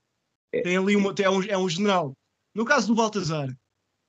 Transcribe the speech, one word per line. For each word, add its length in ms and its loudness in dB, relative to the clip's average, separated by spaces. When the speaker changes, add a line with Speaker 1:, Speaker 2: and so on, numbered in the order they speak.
Speaker 1:
É. 80 -2
Speaker 2:
Tem 160 0
ali 180 2
uma, 180 2
tem, 120 0
é 40 4
um, 140 2
é 140 -4
um 100 0
general. 480 0
No 80 -4
caso 240 2
do 80 2
Baltazar, 580 -2